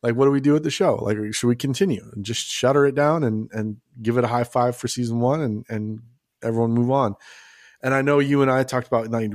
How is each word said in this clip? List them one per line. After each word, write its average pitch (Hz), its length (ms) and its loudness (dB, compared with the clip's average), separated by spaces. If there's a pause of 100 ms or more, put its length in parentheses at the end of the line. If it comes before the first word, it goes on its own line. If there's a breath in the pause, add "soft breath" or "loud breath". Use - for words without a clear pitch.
Like, 117 140 0
what 135 100 4
do 139 40 6
we 139 100 2
do 143 120 4
with 151 120 2
the 156 60 0
show? 151 260 2
Like, 107 200 -2 (160)
should - 140 -2
we 120 100 2
continue 135 460 -2 (120)
and 104 100 -8
just 117 220 -6
shutter 139 400 2
it 135 80 0
down 151 300 2
and, 110 280 -2
and 107 240 -6 (260)
give 117 160 0
it 123 60 2
a 117 40 0
high 120 160 0
five 123 320 0
for - 120 -6
season 117 320 -2
one 131 200 2
and, 110 280 -4
and 107 320 -8 (420)
everyone 117 300 0
move 120 180 2
on? 127 240 0 (680 loud breath)
And 131 120 0
I 135 80 2
know 143 160 4
you 139 240 2
and 135 80 4
I 131 120 2
talked 127 260 -2
about, 113 220 0
like, 113 240 -2